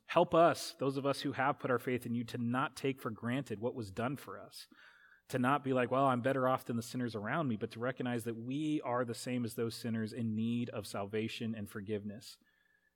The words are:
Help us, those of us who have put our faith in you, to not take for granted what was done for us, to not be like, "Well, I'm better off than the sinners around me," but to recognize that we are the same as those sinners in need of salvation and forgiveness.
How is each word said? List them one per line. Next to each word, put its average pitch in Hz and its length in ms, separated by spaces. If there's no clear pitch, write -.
Help 175 280
us, 165 440
those 135 180
of 135 80
us 139 160
who 139 100
have 135 280
put 131 120
our 120 80
faith 127 260
in 117 80
you, 120 120
to 117 120
not 123 380
take 135 260
for 127 80
granted 117 500
what 123 160
was 110 140
done 123 280
for 101 200
us, - 300
to 131 100
not 139 240
be 135 80
like, 123 200
"Well, 135 160
I'm 123 140
better 131 280
off 131 160
than 127 100
the 117 60
sinners 120 340
around 127 320
me," 117 80
but 113 160
to 113 80
recognize 123 460
that 117 100
we 147 480
are 123 220
the 117 80
same 123 320
as 107 80
those 113 220
sinners 110 360
in 113 240
need 117 360
of 107 160
salvation 110 680
and 101 140
forgiveness. 104 680